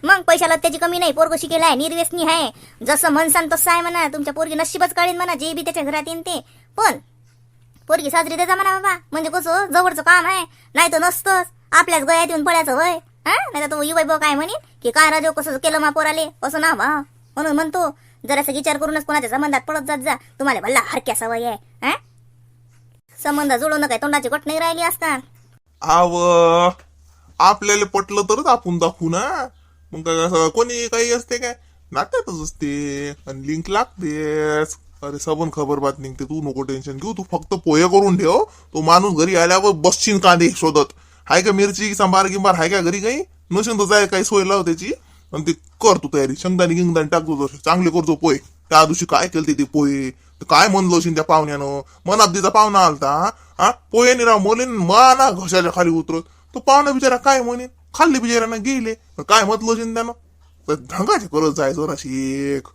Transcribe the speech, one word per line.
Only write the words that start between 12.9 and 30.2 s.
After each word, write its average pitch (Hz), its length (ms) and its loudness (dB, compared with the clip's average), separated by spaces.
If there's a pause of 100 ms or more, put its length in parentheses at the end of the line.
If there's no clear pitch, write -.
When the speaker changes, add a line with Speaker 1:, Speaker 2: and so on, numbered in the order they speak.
Speaker 1:
हा? 554 280 0
नाही 294 120 -6
तर 285 60 -6
तो 302 120 -4
युवाई 320 200 0
भाऊ 311 140 0
काय 302 180 0
म्हणेन 330 200 -6 (280)
की, 240 80 -2
'काय 311 180 4
राजो 311 220 0
कसं 294 260 -6
केलं 311 200 -2
मा 302 120 0
पोराले?' 302 400 -2 (140)
असं 294 180 -4
ना 311 120 2
बा. 277 280 -2 (340)
म्हणून 302 200 -2
म्हणतो, 311 420 -2 (300)
जरासा 277 240 -2
विचार 285 260 -4
करूनच 302 280 -4
कोणाच्या 294 240 -2
संबंधात 277 380 -2
पडत 311 200 -6
जात 294 100 -4
जा. 269 180 -4
तुम्हाला 269 440 -4
भल्ला 233 260 -2
हरक्या - 300 -6
सवय 226 280 -6
आहे, 233 440 -8
हा? 320 80 0 (1300)
संबंध 285 300 0
जुळवणं 294 340 0
काय 240 100 -2
तोंडाची 285 320 -2
गट 294 160 -4
नाही 311 140 -4
राहिली 330 220 -2
असता. 330 380 -4 (640)
Speaker 2:
आव, 170 360 2 (1200)
आपल्याला 202 460 4
पटलं 196 360 -2
तरच 214 240 0
आपण 233 320 0
दाखवू 165 320 -2
ना. 262 380 -4 (440)
मग 156 100 -12
काय 165 140 -2
असं 165 340 2